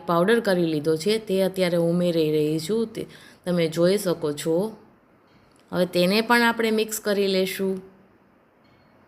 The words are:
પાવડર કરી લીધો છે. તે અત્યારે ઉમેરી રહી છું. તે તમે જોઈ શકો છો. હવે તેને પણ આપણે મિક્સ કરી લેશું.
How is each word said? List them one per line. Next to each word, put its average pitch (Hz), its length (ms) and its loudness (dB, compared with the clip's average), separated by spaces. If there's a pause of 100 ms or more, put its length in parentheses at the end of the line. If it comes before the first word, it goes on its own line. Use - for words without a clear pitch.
પાવડર 185 340 2
કરી 185 260 2
લીધો 160 300 0
છે. 208 220 0
તે 190 240 -2
અત્યારે 180 360 0
ઉમેરી 170 540 2
રહી 151 280 0
છું. 214 280 -2
તે - 200 -12 (380)
તમે 175 220 0
જોઈ 175 300 2
શકો 165 340 -2
છો. 170 460 -2 (920)
હવે 180 140 0
તેને 180 360 2
પણ 240 200 2
આપણે 226 300 0
મિક્સ 214 280 -2
કરી 202 280 0
લેશું. 190 540 -2 (1300)